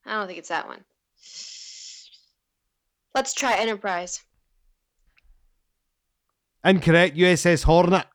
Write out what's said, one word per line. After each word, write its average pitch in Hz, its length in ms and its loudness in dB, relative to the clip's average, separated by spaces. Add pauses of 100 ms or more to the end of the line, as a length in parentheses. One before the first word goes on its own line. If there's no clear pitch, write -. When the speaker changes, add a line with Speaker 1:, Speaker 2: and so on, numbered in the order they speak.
Speaker 1:
I 214 80 -10
don't 214 120 -6
think 175 140 -14
it's - 100 -20
that 165 160 -6
one. - 180 -20 (2250)
Let's 262 220 -2
try 240 220 -2
Enterprise. 202 640 -6 (2500)
Speaker 2:
Incorrect. 170 500 4
U 175 120 4
S 175 180 2
S 170 160 2
Hornet. 175 540 2